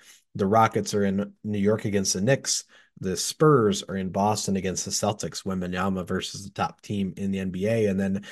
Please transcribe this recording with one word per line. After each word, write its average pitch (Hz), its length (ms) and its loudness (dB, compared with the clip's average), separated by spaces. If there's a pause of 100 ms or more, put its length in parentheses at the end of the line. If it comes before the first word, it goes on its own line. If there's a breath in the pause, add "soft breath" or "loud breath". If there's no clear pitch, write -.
(360 loud breath)
The 107 120 0
Rockets 110 460 2
are 104 100 2
in 98 300 0 (100)
New 104 160 -4
York 101 240 2
against 101 300 0
the 92 80 -2
Knicks. 131 420 0 (380 soft breath)
The 92 160 -4
Spurs 120 640 4
are 95 140 -6
in 92 120 -4
Boston 101 460 0
against 90 300 -2
the 98 60 -8
Celtics. 101 520 -2
Wembanyama 92 640 -2
versus 95 380 -6
the 98 60 -14
top - 280 -4
team 98 380 -4
in 98 140 -4
the 98 80 -2
N 95 100 -4
B 92 180 -2
A. 110 200 2
And 95 120 2
then 98 320 0